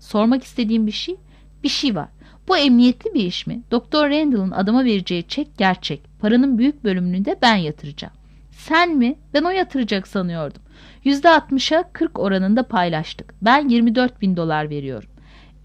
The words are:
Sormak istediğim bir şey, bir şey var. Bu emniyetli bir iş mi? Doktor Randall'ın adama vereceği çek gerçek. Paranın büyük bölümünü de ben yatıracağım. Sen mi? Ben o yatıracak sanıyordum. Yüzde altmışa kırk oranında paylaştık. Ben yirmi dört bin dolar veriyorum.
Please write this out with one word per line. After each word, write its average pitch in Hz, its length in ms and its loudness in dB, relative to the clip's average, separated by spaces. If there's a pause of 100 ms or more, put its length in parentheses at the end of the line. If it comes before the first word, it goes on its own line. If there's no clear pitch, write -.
Sormak 233 440 0
istediğim 220 420 -2
bir 214 60 -4
şey, 359 240 -8 (480)
bir 285 40 0
şey 254 260 -2
var. 147 140 -6 (400)
Bu 370 80 2
emniyetli 254 580 4
bir 233 100 0
iş - 220 -6
mi? - 240 -10
Doktor 285 400 0
Randall'ın 269 400 0
adama 214 340 0
vereceği 185 440 -2
çek - 300 -8
gerçek. 180 420 -2 (200)
Paranın 240 380 2
büyük 277 260 0
bölümünü 185 400 -2
de 370 180 -4
ben 233 140 4
yatıracağım. 151 580 -8 (360)
Sen 330 460 0
mi? 247 200 2 (180)
Ben 302 80 2
o 349 80 0
yatıracak 262 580 -2
sanıyordum. 170 540 -6 (420)
Yüzde 277 260 4
altmışa 311 640 2
kırk - 260 -6
oranında 196 440 0
paylaştık. 175 800 -4
Ben 269 260 4
yirmi 233 260 2
dört 254 260 -2
bin 190 160 0
dolar 151 340 -2
veriyorum. 135 380 -8 (560)